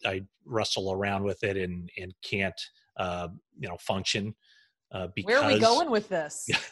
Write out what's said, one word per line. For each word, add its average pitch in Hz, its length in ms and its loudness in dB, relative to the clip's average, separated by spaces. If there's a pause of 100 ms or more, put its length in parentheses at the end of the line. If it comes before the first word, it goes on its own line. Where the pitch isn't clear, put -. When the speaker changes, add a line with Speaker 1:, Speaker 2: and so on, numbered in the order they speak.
Speaker 1:
I 98 180 -2 (220)
wrestle 104 460 0
around 98 320 0
with 101 200 -2
it 98 140 2
and, 90 400 -4
and 92 240 -10
can't, 98 400 -2 (360)
uh, 87 320 -4 (280)
you 110 120 -8
know, 87 80 -10
function, 104 580 -2 (560)
uh, 92 240 -4
because 190 180 0
Speaker 2:
Where 277 80 6
are - 120 4
we - 60 6
going 240 300 6
with 214 200 0
this? 160 400 -4 (220)